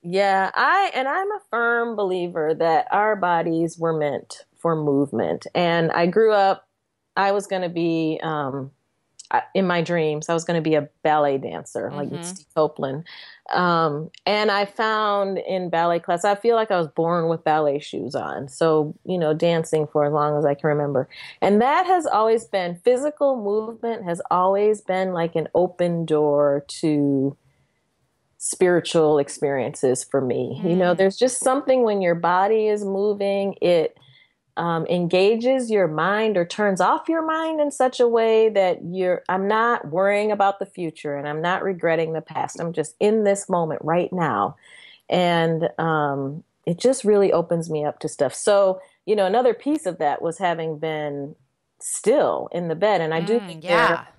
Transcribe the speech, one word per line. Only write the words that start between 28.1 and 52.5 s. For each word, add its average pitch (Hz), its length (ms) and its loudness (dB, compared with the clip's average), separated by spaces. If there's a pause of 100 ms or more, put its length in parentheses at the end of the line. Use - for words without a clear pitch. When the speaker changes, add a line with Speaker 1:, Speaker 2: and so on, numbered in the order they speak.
Speaker 1:
spiritual 165 800 2
experiences 139 840 -2
for - 180 0
me. 131 440 -4
You 165 100 2
know, 180 200 2
Speaker 2:
Mm. 175 40 -4
Speaker 1:
there's 190 180 2
just 254 240 0
something 262 440 2
when 208 180 0
your 175 140 2
body 190 520 2
is 208 160 0
moving, 196 760 -2
it, 175 360 2 (600)
um, 165 320 -2
engages 226 840 2
your 202 180 2
mind 196 480 0
or - 80 2
turns 196 360 -2
off 262 280 2
your 330 160 0
mind 320 360 -2
in 294 100 0
such 254 300 -2
a 240 80 6
way 226 420 4
that 190 340 2
you're, 180 440 -2
I'm 190 200 0
not 226 400 0
worrying 202 420 0
about 196 280 0
the 190 80 -8
future 156 500 -8
and 143 100 -8
I'm 151 140 -6
not 180 220 -2
regretting 165 500 -2
the 156 80 -4
past. - 400 -8
I'm 165 120 -4
just 156 280 -6
in 214 240 2
this 202 240 0
moment 170 340 -2
right 170 300 0
now. 139 440 -2 (520)
And, 165 720 2
um, 147 640 -2 (240)
it 170 120 -2
just 262 260 0
really 202 280 4
opens 170 380 0
me 151 140 -4
up - 160 -6
to 160 80 -6
stuff. 131 260 -2
So, 196 460 2 (260)
you 208 100 0
know, 196 80 2
another 226 300 2
piece 294 320 -4
of 165 120 -6
that 143 220 -2
was 165 180 -4
having 165 400 -4
been 151 560 -6 (460)
still 151 720 0